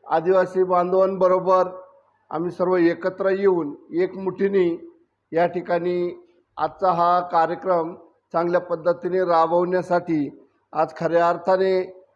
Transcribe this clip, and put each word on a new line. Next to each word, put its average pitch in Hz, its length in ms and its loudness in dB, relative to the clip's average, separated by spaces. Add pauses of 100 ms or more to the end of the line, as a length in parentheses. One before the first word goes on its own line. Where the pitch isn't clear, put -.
(100)
आदिवासी 185 540 2
बांधवांबरोबर 185 1040 2 (640)
आम्ही 170 200 -4
सर्व 180 260 0
एकत्र 180 520 0
येऊन 190 460 0 (200)
एकमुठीने 185 960 -2 (420)
या 165 140 2
ठिकाणी 175 760 -4 (320)
आजचा 165 360 -2
हा 175 280 2
कार्यक्रम 175 760 0 (380)
चांगल्या 175 280 0
पद्धतीने 175 600 -2
राबवण्यासाठी 175 1300 0 (260)
आज 160 240 -2
खऱ्या 170 320 0
अर्थाने 185 540 0 (340)